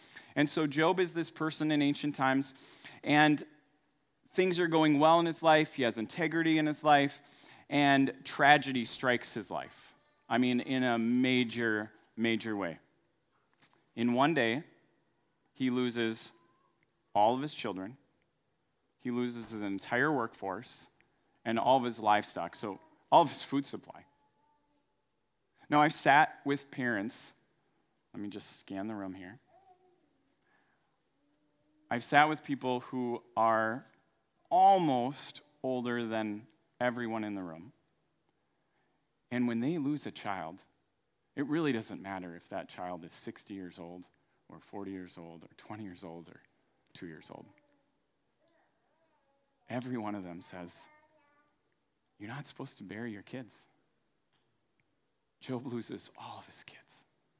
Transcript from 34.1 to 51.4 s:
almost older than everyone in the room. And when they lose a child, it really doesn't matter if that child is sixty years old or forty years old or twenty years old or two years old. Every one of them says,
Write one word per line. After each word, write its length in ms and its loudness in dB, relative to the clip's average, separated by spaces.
almost 920 4
older 440 -2
than 360 -4
everyone 460 -2
in 100 -6
the 80 -6
room. 300 -14
And 180 0
when 100 -2
they 180 -2
lose 280 -4
a 60 -10
child, 520 -8
it 140 -6
really 240 0
doesn't 300 -6
matter 340 -10
if 140 -20
that 180 -8
child 380 -10
is 80 -16
sixty 400 -16
years 260 -14
old 260 -14
or 100 -20
forty 320 -12
years 260 -12
old 280 -18
or 100 -20
twenty 300 -14
years 180 -16
old 240 -14
or 140 -20
two 140 -14
years 220 -16
old. 160 -16
Every 280 -6
one 160 -6
of 120 -8
them 160 -14
says, 360 -14